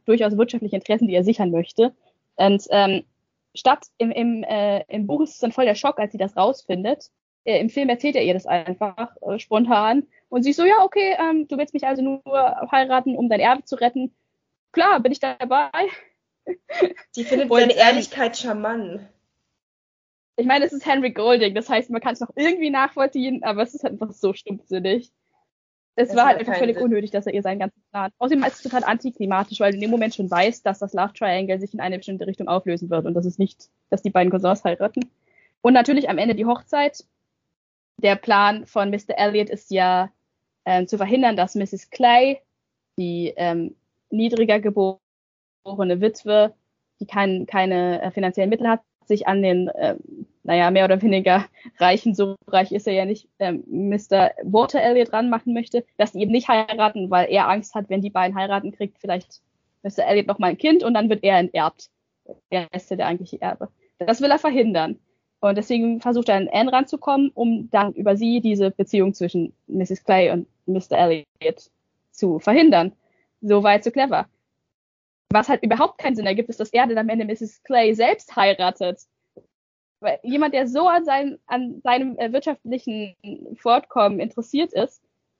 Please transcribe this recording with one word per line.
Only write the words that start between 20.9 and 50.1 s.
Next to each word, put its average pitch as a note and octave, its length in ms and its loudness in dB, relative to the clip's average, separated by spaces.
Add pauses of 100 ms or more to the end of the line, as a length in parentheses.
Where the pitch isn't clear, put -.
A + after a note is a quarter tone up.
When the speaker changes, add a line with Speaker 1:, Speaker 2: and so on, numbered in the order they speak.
Speaker 1:
Golding, A3 420 2
das G#3 160 -6
heißt, B3 220 -2
man A#3 100 -4
kann's A#3 180 -4
noch A#3+ 160 -10
irgendwie D#4+ 360 0
nachvollziehen, C4+ 720 -2
aber G#3 180 -4
es B3 140 -4
ist C#4 80 -12
halt A3 100 -4
einfach G#3+ 200 -10
so G3 200 -2
stumpfsinnig. F#3+ 800 -6 (840)
Es A#3+ 140 2
Speaker 2:
Es C#4+ 60 -6
Speaker 1:
war A#3+ 100 6
halt C4+ 120 4
Speaker 2:
macht - 20 -6
Speaker 1:
einfach A#3 140 -4
Speaker 2:
keinen F3+ 60 -2
Speaker 1:
völlig A#3 180 0
Speaker 2:
Sinn. - 80 -2
Speaker 1:
unnötig, G#3 260 -2
dass G3+ 160 -4
er G3 80 -4
ihr G3+ 80 -4
seinen G3 160 -4
ganzen A#3+ 320 -6
Plan, G3+ 260 -6
außerdem C4 260 0
ist C4+ 120 -2
es - 80 -20
total B3+ 200 -2
antiklimatisch, G#3 760 -4
weil G3+ 120 4
du G3 40 -6
in G3 60 -8
dem A3 100 -2
Moment A3+ 240 0
schon F#3 160 -6
weißt, F#3+ 340 0
dass G3 140 -2
das G3 140 -8
Love G3 200 -2
Triangle F#3+ 460 -2
sich G3+ 160 -10
in G#3+ 40 -10
eine F#3 180 -6
bestimmte F#3 280 -10
Richtung F#3+ 220 -8
auflösen F3 420 -4
wird E3 160 -2
und E3+ 80 -4
das F3 140 -2
ist F3 100 -6
nicht, - 320 -4 (220)
dass G3 100 -2
die G3 80 -4
beiden F#3 220 2
Cousins F#3+ 320 0
heiraten. G3 380 -4 (600)
Und B3 120 4
natürlich C4 360 4
am F3+ 80 -2
Ende A3 180 0
die G#3+ 100 -2
Hochzeit. C#4+ 600 -2 (960)
Der G3+ 140 4
Plan G#3 500 2
von G3+ 240 -2
Mister - 300 -6
Elliot G#3 320 0
ist - 180 -12
ja, F#3 400 2 (560)
ähm, F#3 220 0
zu G#3+ 100 -4
verhindern, A3 400 0
dass F#3 160 -2
Misses G3 380 -6
Clay, B3+ 480 4 (580)
die, E3+ 400 -4
ähm, E3+ 380 -4 (340)
niedriger A3 500 2
geborene G3 1400 -4
Witwe, G#3+ 520 2 (460)
die G#3 60 -12
kein-, G3 400 -2
keine, F3+ 560 -2
äh, F#3 100 -6
finanziellen F#3+ 380 -2
Mittel A3+ 180 -2
hat, A3+ 140 0 (240)
sich G#3 220 -2
an G3 140 0
den, F3+ 340 0
ähm, - 240 -4 (440)